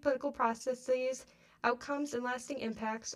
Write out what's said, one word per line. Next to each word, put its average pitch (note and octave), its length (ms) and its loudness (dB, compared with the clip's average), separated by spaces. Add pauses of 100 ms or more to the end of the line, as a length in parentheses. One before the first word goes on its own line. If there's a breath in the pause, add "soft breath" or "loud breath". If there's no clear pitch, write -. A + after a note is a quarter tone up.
political C#4+ 320 2
processes, B3+ 920 0 (380 soft breath)
outcomes, C#4+ 500 2
and A#3+ 120 0
lasting B3 340 -4
impacts A3 560 -4